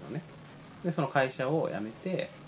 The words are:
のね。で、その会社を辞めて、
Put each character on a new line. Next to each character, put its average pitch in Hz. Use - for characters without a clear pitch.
の -
ね。 165
で、 175
そ 160
の 131
会 131
社 131
を 151
辞 90
め 107
て、 -